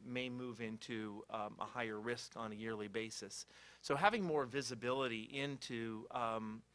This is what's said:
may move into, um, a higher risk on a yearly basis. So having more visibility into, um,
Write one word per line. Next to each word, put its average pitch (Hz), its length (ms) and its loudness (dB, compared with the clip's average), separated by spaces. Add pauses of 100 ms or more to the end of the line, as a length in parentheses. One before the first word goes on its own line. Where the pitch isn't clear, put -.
may 127 220 -2
move 123 320 -4
into, 110 680 -4
um, 107 300 -2
a 104 60 -2
higher 110 340 -2
risk 120 380 -2
on 110 160 -2
a - 20 -6
yearly 107 320 -2
basis. 107 580 -4 (360)
So 143 160 4
having 208 260 8
more 151 220 4
visibility 120 800 2
into, 123 880 -2
um, 113 500 0 (140)